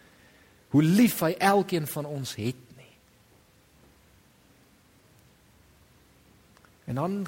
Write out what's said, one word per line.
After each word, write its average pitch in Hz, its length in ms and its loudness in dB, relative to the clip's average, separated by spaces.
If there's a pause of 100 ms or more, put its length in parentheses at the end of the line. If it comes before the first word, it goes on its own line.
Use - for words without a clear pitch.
(760)
Hoe 147 80 6
lief 202 400 4
hy 160 160 0
elkeen 190 480 2
van 147 220 -8
ons 139 320 -8
het 123 180 -4 (180)
nie. - 180 -20 (4000)
En 123 80 -4
dan 190 300 -4